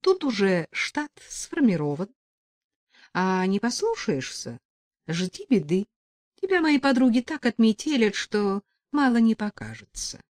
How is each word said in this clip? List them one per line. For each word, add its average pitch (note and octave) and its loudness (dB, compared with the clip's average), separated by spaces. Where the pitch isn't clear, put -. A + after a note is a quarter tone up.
«Тут F#4 2
уже G3 2
штат - -6
сформирован. F3 -2
А F#3 0
не G3 0
послушаешься, A3+ -4
жди F3+ -6
беды. F#3 0
Тебя F#4 0
мои D4+ 4
подруги C4 4
так C#4 -6
отметелят, A3+ 2
что G3+ -2
мало C4 2
не A3+ 4
покажется». - -10